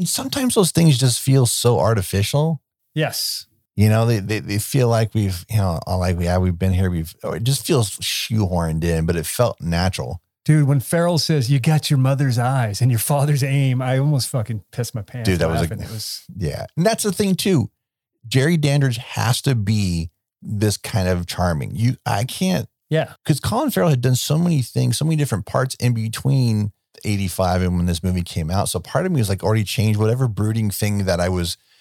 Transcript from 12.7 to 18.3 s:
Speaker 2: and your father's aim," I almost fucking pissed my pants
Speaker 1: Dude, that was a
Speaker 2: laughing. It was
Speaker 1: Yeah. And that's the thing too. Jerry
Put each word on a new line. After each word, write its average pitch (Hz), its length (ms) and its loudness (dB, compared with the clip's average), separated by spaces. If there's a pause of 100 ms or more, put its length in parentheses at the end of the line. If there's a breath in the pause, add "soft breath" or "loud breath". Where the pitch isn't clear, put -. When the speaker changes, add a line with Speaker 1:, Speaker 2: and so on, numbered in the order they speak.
Speaker 2:
and 127 100 4
your 117 80 2
father's 143 460 0
aim," 135 360 2
I 131 180 0
almost 139 300 0
fucking 110 440 -4
pissed - 200 -6
my 107 100 -6
pants 113 260 -6
Speaker 1:
Dude, 92 100 2
that 82 100 2
was 80 120 0
a - 20 0
Speaker 2:
laughing. 80 180 -4
It - 100 -10
was - 340 -10 (120)
Speaker 1:
Yeah. 76 300 -6 (100)
And 165 80 0
that's 226 200 0
the 202 80 0
thing 190 240 0
too. 160 340 2 (560)
Jerry 135 300 2